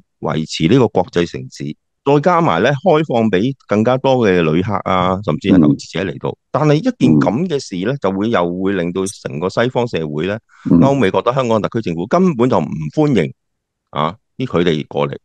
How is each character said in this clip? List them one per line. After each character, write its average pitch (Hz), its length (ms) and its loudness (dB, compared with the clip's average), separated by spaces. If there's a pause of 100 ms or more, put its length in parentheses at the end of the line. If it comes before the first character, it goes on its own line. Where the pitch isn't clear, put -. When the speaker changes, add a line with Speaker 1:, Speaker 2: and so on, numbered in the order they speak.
(200)
Speaker 1:
維 80 280 -4
持 78 240 -2
呢 139 80 4
個 113 80 2
國 90 180 0
際 85 240 0
城 67 100 -10 (100)
市， 71 240 -12 (300)
再 143 160 4
加 175 200 2
埋 98 220 2
呢， 131 80 4 (140)
開 160 220 2
放 113 240 0
畀 104 240 0 (120)
更 104 180 0
加 123 120 2
多 131 200 2
嘅 95 260 2
旅 80 200 2
客 98 120 -4 (100)
啊， 92 400 0
甚 82 140 -2
至 98 120 -4
係 95 100 6
投 76 80 4
資 - 240 -2
者 85 120 -4
嚟 69 160 -8
到。 71 100 -6
Speaker 2:
嗯。 - 60 -12 (160)
Speaker 1:
但 151 160 0
係 147 60 4
一 156 60 0
件 247 380 2
咁 139 300 0
嘅 143 100 -4
事 - 180 -10 (100)
呢， 127 80 -2
Speaker 2:
嗯。 139 80 -8
Speaker 1:
就 95 100 0
會， 101 180 -2
又 90 320 0
會 95 120 0
令 87 180 -2
到 95 140 -4
成 - 340 -10
個 92 80 -2
西 120 220 -2
方 123 180 -2
社 80 180 -4
會 76 200 -6
呢， 104 120 -4 (320)
Speaker 2:
嗯。 85 100 6
Speaker 1:
歐 139 140 4
美 110 160 2
覺 95 120 0
得 120 100 0
香 131 160 -2
港 110 140 2
特 90 60 -4 (120)
區 - 20 -12
政 87 120 -4
府 85 120 -6
根 180 280 2
本 123 160 2
就 104 80 2
唔 76 100 -2 (260)
歡 147 200 2 (100)
迎， 67 80 -6 (580)
啊， 78 240 -4 (220)
啲 131 100 -4
佢 85 160 0
哋 80 240 0
過 71 220 -4
嚟。 - 160 -10